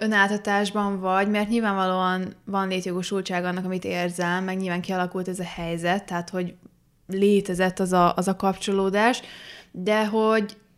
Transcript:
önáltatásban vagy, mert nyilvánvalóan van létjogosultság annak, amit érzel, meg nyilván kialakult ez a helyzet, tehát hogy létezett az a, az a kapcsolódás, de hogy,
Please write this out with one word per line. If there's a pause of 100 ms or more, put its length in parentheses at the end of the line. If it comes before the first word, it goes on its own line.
önáltatásban
vagy,
mert
nyilvánvalóan (100)
van
létjogosultság
annak,
amit
érzel,
meg
nyilván
kialakult
ez
a (100)
helyzet,
tehát
hogy (560)
létezett
az
a,
az
a
kapcsolódás, (500)
de
hogy, (220)